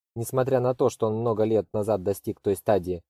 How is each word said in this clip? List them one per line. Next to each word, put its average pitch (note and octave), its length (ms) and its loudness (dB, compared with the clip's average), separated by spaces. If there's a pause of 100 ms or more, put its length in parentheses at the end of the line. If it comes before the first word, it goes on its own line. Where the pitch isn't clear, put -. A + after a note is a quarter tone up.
(140)
Несмотря B2+ 460 0
на B2 140 0
то, B2 160 2
что - 160 -4
он A2 140 -2
много A2 240 0
лет A2 280 0
назад G#2 300 0
достиг G2 380 -4
той G2 160 0
стадии, F2+ 540 0